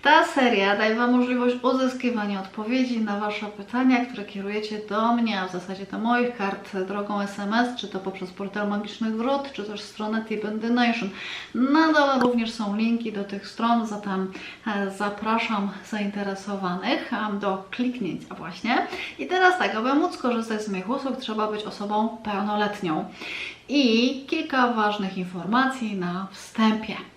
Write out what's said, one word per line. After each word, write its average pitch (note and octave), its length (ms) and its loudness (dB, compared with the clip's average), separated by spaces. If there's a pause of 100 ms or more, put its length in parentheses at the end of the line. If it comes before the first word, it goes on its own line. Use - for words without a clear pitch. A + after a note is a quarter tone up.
Ta D#4+ 220 8
seria G#3 520 4
daje A3 180 2
Wam B3 220 4
możliwość B3 460 2
uzyskiwania A#3+ 760 0
odpowiedzi A#3 600 -2
na G#3 200 0
Wasze G#3+ 260 -4
pytania, B3 600 2
które G#3 180 -8
kierujecie G#3 640 -4
do A3 240 2
mnie, A3 280 2
a F#3 80 -2
w - 40 -8
zasadzie F#3+ 400 -8
do G3+ 60 -6
moich A#3+ 380 2
kart G3 400 -4
drogą G3+ 440 -2
S G3 180 -6
M G#3 160 -2
S, B3 220 2
czy G3 120 -6
to F#3+ 100 -6
poprzez F#3 320 -6
portal G3+ 380 -4
Magicznych G#3+ 480 -2
Wrót, C#4 360 0
czy G#3 120 -6
też G#3 160 -8
stronę G#3+ 480 -4
Tip G#3+ 160 -2
and G#3+ 180 -4
Donation. A#3 480 2 (440)
Na D4+ 380 4
dole C4+ 280 6
również A#3+ 320 2
są G3+ 240 -2
linki A3+ 360 0
do G3 120 -4
tych G3+ 240 -8
stron, A3+ 380 2
zatem, G3 460 -4 (340)
e, G3+ 240 0
zapraszam G#3 800 0 (200)
zainteresowanych, G3 1200 -2
e, G3+ 280 -2
do F#3+ 300 -2
kliknięcia A#3+ 640 -4
właśnie. A3+ 520 -2 (320)
I C4 80 -6
teraz F4+ 320 4
tak, G3+ 160 0
aby A#3+ 200 2
móc E4+ 220 2
korzystać A3+ 460 -2
z G#3 60 -6
moich F#3 200 -4
usług, C4 280 -2
trzeba G#3+ 340 -2
być G#3+ 120 -4
osobą G#3 600 -2
pełnoletnią. G3+ 800 0 (640)
I B3+ 600 4
kilka C4 440 2
ważnych G#3 460 0
informacji G#3 800 0
na F3+ 340 -4
wstępie. G#3+ 640 0 (220)